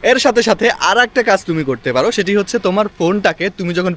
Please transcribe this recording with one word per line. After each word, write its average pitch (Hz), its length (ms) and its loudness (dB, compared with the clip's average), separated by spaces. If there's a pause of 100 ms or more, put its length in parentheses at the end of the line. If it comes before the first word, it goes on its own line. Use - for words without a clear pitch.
এর 254 180 2
সাথে 240 220 2
সাথে 220 300 0
আর 185 260 0
একটা 247 260 0
কাজ 208 220 0
তুমি 160 180 -2
করতে 131 300 -4
পারো, 147 180 0
সেটি 202 240 -2
হচ্ছে 208 240 0
তোমার 196 260 0 (120)
ফোনটাকে 185 520 0
তুমি 175 240 -6
যখন 180 240 -2